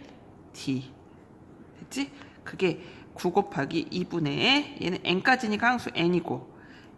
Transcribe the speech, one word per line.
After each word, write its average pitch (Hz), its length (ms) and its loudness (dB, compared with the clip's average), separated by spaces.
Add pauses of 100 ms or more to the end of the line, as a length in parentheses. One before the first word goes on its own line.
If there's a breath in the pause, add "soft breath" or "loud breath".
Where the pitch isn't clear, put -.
(520)
디. 131 400 -4 (880)
됐지? - 320 -8 (320 loud breath)
그게 165 400 0 (300 loud breath)
구 175 180 0
곱하기 165 580 0
이분의, 170 920 2
얘는 - 200 -2
n까지니까 214 680 2
항수 247 240 -2
n이고, 165 600 0 (440 loud breath)